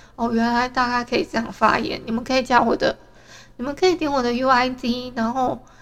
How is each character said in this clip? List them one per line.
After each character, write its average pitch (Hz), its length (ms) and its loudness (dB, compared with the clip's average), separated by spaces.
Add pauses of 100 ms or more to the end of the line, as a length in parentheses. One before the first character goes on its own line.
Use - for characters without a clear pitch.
(140)
，“哦， 240 160 -2
原 226 220 2
来 247 160 0
大 254 200 0
概 247 140 0
可 240 120 -4
以 311 100 0
这 - 120 -6
样 226 140 -4
发 - 280 2
言。” - 260 -4
你 220 60 -6
们 233 120 -4
可 254 140 0
以 262 60 2
加 247 180 4
我 233 140 2
的， - 200 0 (640)
你 240 60 -10
们 285 120 -4
可 359 120 2
以 359 80 4
点 302 160 -2
我 277 100 2
的 240 120 0
U 254 160 0
I 254 200 4
D， 247 460 -4
然 226 180 -2
后 254 300 -2 (180)